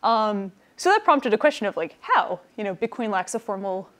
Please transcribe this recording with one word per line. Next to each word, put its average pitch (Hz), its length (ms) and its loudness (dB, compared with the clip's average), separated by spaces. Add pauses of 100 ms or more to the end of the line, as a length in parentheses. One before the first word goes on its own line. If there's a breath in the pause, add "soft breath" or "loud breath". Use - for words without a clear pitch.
Um, 214 480 0 (260 soft breath)
so - 120 0
that 427 160 4
prompted 269 280 4
a - 60 2
question 277 280 2
of, 190 100 -4
like, 165 240 -6
how? 185 400 0 (160)
You 208 80 -8
know, 196 100 -4
Bitcoin 226 360 -4
lacks 185 240 -4
a - 40 -4
formal 190 500 -6 (120)